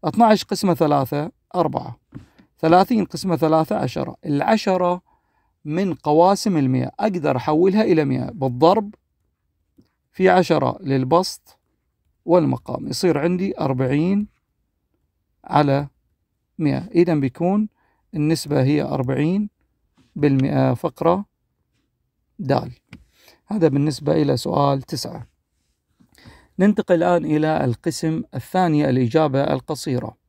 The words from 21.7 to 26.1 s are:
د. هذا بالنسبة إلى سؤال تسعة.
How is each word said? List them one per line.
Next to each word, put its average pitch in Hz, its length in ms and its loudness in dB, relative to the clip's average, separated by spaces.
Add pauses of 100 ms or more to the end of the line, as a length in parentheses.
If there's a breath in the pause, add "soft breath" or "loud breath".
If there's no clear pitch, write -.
د. 135 320 -2 (760 soft breath)
هذا 190 220 2
بالنسبة 143 440 0
إلى 143 240 0
سؤال 139 460 -2
تسعة. - 440 -12 (1300 soft breath)